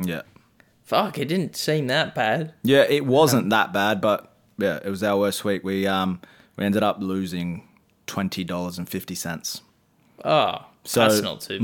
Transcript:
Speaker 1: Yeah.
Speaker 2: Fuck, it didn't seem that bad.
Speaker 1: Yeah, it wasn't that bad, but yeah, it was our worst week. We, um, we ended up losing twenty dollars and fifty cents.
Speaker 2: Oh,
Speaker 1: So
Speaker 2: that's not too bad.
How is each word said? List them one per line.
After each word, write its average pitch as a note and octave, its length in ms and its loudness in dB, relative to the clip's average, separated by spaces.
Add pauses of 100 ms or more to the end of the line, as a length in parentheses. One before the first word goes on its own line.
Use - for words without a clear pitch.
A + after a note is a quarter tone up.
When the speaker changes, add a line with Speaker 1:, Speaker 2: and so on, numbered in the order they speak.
Speaker 1:
Yeah. E2+ 200 -4 (600)
Speaker 2:
Fuck, D#3+ 360 -2
it C#3+ 100 -4
didn't E3 280 -2
seem D3+ 320 -2
that D3 260 -2
bad. C#3+ 480 -2
Speaker 1:
Yeah, C3+ 260 6
it C#3+ 160 2
wasn't B2+ 460 4
that G#2+ 240 2
bad, G2+ 260 2
but G#2 320 0 (240)
yeah, F#2+ 260 0
it G2 60 -8
was G2 140 -6
our G2+ 160 2
worst G2+ 260 0
week. G2 180 -2
We, F#2+ 240 -2
um, F#2+ 360 0 (340)
we - 80 -2
ended G2+ 180 2
up G2+ 180 0
losing F2+ 680 -4 (380)
twenty F#2+ 380 -4
dollars F2+ 340 -6
and F2 100 -8
fifty F#2 260 -8
cents. - 460 -8 (640)
Speaker 2:
Oh, C3+ 400 0 (200)
Speaker 1:
So - 160 0
Speaker 2:
that's G#2+ 200 4
not F#2+ 220 -6
too G2 160 -8
bad. G#2 60 0